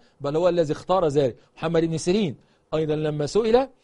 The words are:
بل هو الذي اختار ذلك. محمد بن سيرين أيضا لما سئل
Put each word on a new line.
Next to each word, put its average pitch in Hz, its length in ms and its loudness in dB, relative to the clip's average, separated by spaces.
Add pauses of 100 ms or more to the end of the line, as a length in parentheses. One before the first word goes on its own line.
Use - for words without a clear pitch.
(200)
بل 143 160 -4
هو 180 120 2
الذي 170 240 2
اختار 180 360 0
ذلك. 135 280 0 (200)
محمد 165 280 0
بن 160 140 -4
سيرين 180 380 0 (380)
أيضا 156 200 -2
لما 151 320 -2
سئل 233 420 2 (160)